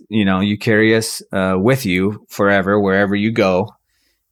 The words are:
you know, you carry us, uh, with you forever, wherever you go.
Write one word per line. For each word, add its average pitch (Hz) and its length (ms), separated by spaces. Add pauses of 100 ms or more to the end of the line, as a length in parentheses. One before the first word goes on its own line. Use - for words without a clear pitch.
you 107 160
know, 95 140
you 101 180
carry 110 380
us, - 260 (120)
uh, 95 260
with 127 260
you 95 440
forever, 101 500
wherever 98 340
you 104 180
go. 98 360 (640)